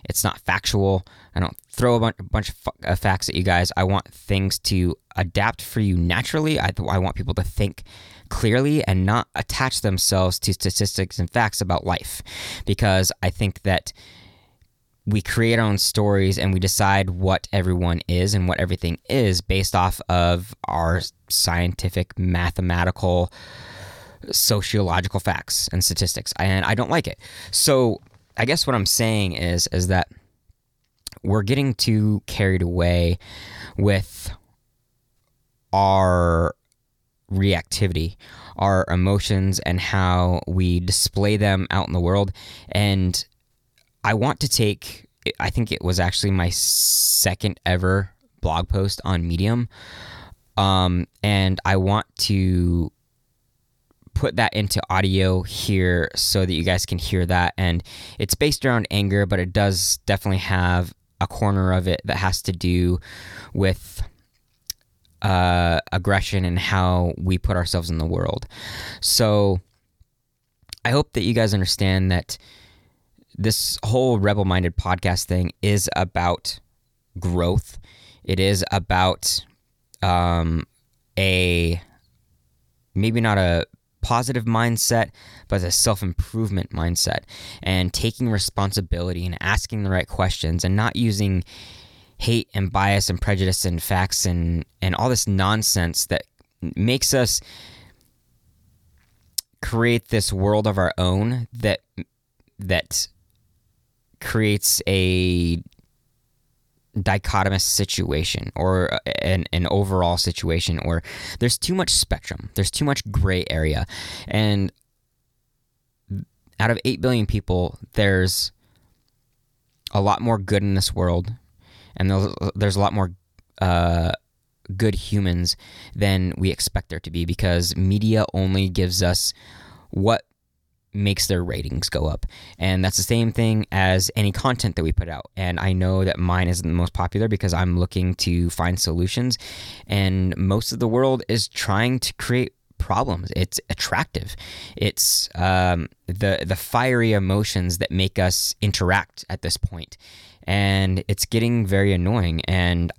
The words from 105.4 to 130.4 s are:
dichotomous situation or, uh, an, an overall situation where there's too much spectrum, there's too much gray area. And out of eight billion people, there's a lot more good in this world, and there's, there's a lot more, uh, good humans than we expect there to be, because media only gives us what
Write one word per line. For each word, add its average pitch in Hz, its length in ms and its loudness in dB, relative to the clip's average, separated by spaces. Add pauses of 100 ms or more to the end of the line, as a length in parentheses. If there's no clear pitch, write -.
dichotomous 95 640 0
situation - 920 -2
or, 92 400 0
uh, - 40 -2 (220)
an, 90 320 0
an 87 160 2
overall 92 480 2
situation 85 680 -2
where 82 180 0 (380)
there's 120 180 2
too - 160 -2
much 185 160 0
spectrum, - 640 -2
there's 98 160 0
too - 140 -2
much 139 260 0
gray 92 400 2
area. 78 340 0 (440)
And 101 420 2 (1900)
out 110 100 2
of 117 140 0
eight 127 160 -2
billion 120 260 0
people, 90 540 -2 (140)
there's 92 580 2 (1400)
a 104 100 0
lot 101 200 2
more 117 180 0
good 98 240 0
in 101 120 0
this 95 200 0
world, 90 380 0 (640)
and 95 140 0
there's, 95 240 0 (200)
there's 101 220 0
a 98 40 0
lot 101 120 2
more, 95 200 0 (480)
uh, 87 520 2 (640)
good 104 180 0
humans 90 640 0 (380)
than 95 420 0
we 92 140 0
expect - 400 -4
there 80 100 -8
to - 100 -14
be, 85 140 -2
because 87 500 0
media 104 580 2
only 95 360 2
gives 90 340 0
us 90 320 0 (560)
what 104 340 0 (680)